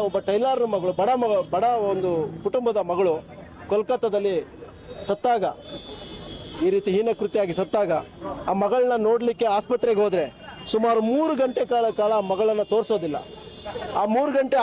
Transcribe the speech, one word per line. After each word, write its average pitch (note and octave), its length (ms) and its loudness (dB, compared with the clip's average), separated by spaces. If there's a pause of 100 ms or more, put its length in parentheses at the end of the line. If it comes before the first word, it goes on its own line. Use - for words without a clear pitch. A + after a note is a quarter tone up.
ಒಬ್ಬ F#3+ 100 -2 (100)
ಟೈಲರ್ನ A#3+ 480 2
ಮಗಳು, F3+ 240 0
ಬಡ G#3+ 100 2 (120)
ಮಗ, A3+ 120 2 (220)
ಬಡ G3+ 100 2 (260)
ಒಂದು F#3 200 0 (320)
ಕುಟುಂಬದ A3+ 360 0 (120)
ಮಗಳು F3+ 200 2 (580)
ಕೋಲ್ಕತ್ತಾದಲ್ಲಿ G#3 680 0 (720)
ಸತ್ತಾಗ, A3+ 340 2 (1200)
ಈ F#3 100 4
ರೀತಿ G3 200 0
ಹೀನ A3 140 2 (100)
ಕೃತ್ಯ G#3 240 0
ಆಗಿ F3 160 -2
ಸತ್ತಾಗ, G3 320 0 (580)
ಆ F3 40 2 (100)
ಮಗಳನ್ನ B3 320 2 (120)
ನೋಡಲಿಕ್ಕೆ A#3 380 2 (120)
ಆಸ್ಪತ್ರೆಗೆ A3 480 2
ಹೋದರೆ F3+ 200 2 (460)
ಸುಮಾರು A3+ 300 4 (100)
ಮೂರು D#4 300 2
ಗಂಟೆ C4 220 0 (100)
ಕಾಲ, A#3 120 4 (140)
ಕಾಲ G#3+ 120 4 (100)
ಆ - 100 -2
ಮಗಳನ್ನ G#3+ 320 2 (100)
ತೋರಿಸೋದಿಲ್ಲ. F#3 440 0 (840)
ಆ F#3+ 40 2 (120)
ಮೂರು C#4+ 240 2
ಗಂಟೆ C4+ 240 2